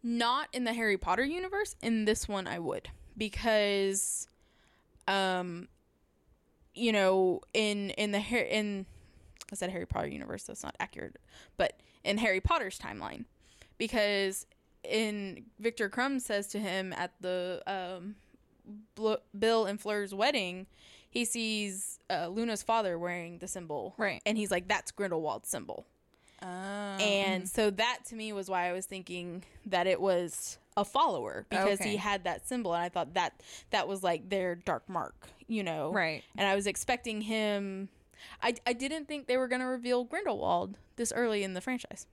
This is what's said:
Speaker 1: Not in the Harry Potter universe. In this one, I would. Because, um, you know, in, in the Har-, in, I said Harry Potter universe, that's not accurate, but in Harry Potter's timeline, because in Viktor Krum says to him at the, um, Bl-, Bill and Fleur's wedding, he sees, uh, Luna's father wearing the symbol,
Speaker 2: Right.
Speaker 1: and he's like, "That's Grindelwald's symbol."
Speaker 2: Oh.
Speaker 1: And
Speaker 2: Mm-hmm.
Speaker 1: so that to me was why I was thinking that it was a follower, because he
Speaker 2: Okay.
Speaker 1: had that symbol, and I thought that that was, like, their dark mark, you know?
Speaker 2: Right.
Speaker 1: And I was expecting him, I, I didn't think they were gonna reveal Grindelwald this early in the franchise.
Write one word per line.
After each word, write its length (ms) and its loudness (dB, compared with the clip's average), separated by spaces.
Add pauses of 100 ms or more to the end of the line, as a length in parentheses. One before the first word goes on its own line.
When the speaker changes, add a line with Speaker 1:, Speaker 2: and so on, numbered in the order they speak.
Speaker 1:
Not 500 2
in 120 -2
the 80 0
Harry 240 4
Potter 280 2
universe. 580 -2
In 220 2
this 240 2
one, 180 -2
I 120 -4
would. 300 -4 (280)
Because, 1120 2 (800)
um, 600 2 (1040)
you 180 2
know, 480 6 (120)
in, 380 2
in 220 0
the 80 2
Har-, 180 0
in, 480 0 (680)
I 40 -10
said 140 -2
Harry 160 -6
Potter 220 -2
universe, 360 -8
that's 180 -12
not 160 -10
accurate, 380 -8 (400)
but 240 0 (240)
in 140 2
Harry 220 2
Potter's 380 0
timeline, 460 -10 (520)
because 720 0 (380)
in 600 -2 (140)
Viktor 320 0
Krum 300 0
says 280 -2
to 120 -4
him 320 -2
at 280 -4
the, 460 -2
um, 480 -6 (800)
Bl-, 200 2 (220)
Bill 300 4
and 140 -4
Fleur's 340 -2
wedding, 520 0 (440)
he 140 2
sees, 720 -2 (100)
uh, 200 0
Luna's 340 -2
father 360 2
wearing 400 -6
the 100 -12
symbol, 480 -6
Speaker 2:
Right. 300 -2
Speaker 1:
and 120 2
he's 120 0
like, 180 0
"That's 240 0
Grindelwald's 560 -2
symbol." 380 -8 (560)
Speaker 2:
Oh. 40 -10
Speaker 1:
And 1000 0
Speaker 2:
Mm-hmm. 20 -6
Speaker 1:
so 240 2
that 380 0
to 60 -14
me 200 -6
was 160 -4
why 180 2
I 40 0
was 140 -4
thinking 560 -8 (240)
that 200 4
it 160 4
was 560 2 (180)
a 80 4
follower, 640 0
because 320 4
he 40 0 (100)
Speaker 2:
Okay. 20 2
Speaker 1:
had 280 0
that 220 -2
symbol, 280 0
and 80 2
I 80 -2
thought 240 -2
that 260 0 (300)
that 180 2
was, 160 -4
like, 240 2
their 260 0
dark 340 -4
mark, 400 -6 (200)
you 160 0
know? 280 -2
Speaker 2:
Right. 300 0 (140)
Speaker 1:
And 100 2
I 80 6
was 140 2
expecting 540 -2
him, 680 0 (540)
I, 120 2 (120)
I 80 2
didn't 340 -4
think 180 -8
they 120 2
were 100 2
gonna 180 0
reveal 380 0
Grindelwald 720 0 (200)
this 140 -2
early 320 0
in 120 -2
the 60 -4
franchise. 520 -6